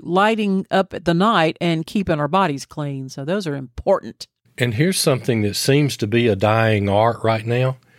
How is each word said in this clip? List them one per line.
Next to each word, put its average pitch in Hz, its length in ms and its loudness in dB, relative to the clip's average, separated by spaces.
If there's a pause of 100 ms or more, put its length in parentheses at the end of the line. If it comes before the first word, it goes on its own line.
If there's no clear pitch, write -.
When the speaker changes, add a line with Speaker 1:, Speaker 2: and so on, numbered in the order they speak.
Speaker 1:
lighting 202 640 0
up 190 240 0
at 175 100 -10
the 170 100 0
night 180 460 2
and 165 240 -2
keeping 180 360 -2
our 147 80 -2
bodies 160 360 -2
clean. 139 440 -8
So 139 160 -12
those 185 240 -4
are 143 80 -4
important. - 720 -4 (280)
Speaker 2:
And 120 180 0
here's 170 260 0
something 120 420 0
that 101 140 -2
seems 139 400 2
to 113 100 -4
be 120 220 2
a 101 80 2
dying 107 520 2
art 110 360 2
right 113 200 0
now, 127 320 -2 (220)